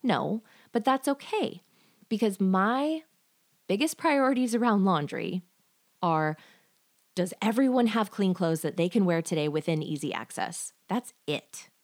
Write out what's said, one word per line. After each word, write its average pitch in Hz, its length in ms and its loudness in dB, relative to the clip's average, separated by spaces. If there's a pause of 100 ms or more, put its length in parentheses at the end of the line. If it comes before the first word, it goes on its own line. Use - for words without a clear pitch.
No, 180 400 0 (280)
but 226 140 -2
that's 262 220 2
okay, 277 560 -4 (440)
because 214 320 -2
my 233 640 2 (640)
biggest 233 320 -2
priorities 262 560 2
around 220 320 4
laundry 175 560 -2 (640)
are, 156 340 0 (800)
does 175 260 -2
everyone 247 460 2
have 214 240 0
clean 190 240 0
clothes 165 260 0
that 151 160 -4
they 175 120 2
can 202 160 2
wear 165 180 2
today 151 240 -2
within 156 340 -2
easy 147 320 -6
access? - 600 -8 (140)
That's 240 260 -6 (120)
it. - 440 -8 (140)